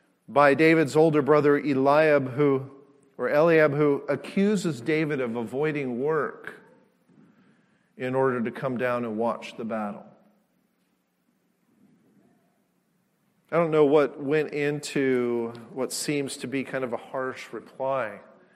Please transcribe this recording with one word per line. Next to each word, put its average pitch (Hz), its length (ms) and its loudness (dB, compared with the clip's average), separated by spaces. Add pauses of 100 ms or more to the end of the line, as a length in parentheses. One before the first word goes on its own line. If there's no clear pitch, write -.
(280)
by 139 260 6
David's 160 400 4
older 156 280 4
brother 143 360 4
Eliab, 139 760 2
who, 135 360 0 (480)
or 123 100 -4
Eliab, 151 460 4
who 143 340 0
accuses 175 720 -2
David 151 400 -2
of 120 140 -4
avoiding 127 680 -4
work 143 600 -6 (1400)
in 127 180 -6
order 131 280 0
to 110 80 -4
come 131 260 -6
down 123 280 -2
and 110 120 -6
watch 113 400 -4
the 123 80 -10
battle. 107 400 -8 (3500)
I 151 40 0
don't 165 140 0
know 151 140 6
what 143 360 4
went 147 320 -2
into 131 1000 -2 (200)
what 123 200 -8
seems 143 460 -6
to 135 100 -10
be 131 160 -6
kind 131 180 -8
of 123 100 -6
a 120 40 -4
harsh 131 560 -10
reply 120 680 -6 (380)